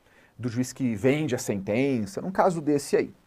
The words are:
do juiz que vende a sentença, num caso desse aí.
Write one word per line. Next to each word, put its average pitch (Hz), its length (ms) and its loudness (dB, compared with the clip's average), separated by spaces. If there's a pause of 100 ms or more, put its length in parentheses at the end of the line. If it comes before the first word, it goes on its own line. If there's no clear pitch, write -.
(360)
do 117 120 -6
juiz 123 240 -2
que 120 240 -2
vende 131 400 2
a - 20 -6
sentença, 107 840 -2
num 185 120 -6
caso 175 280 2
desse 143 360 2
aí. - 180 0 (120)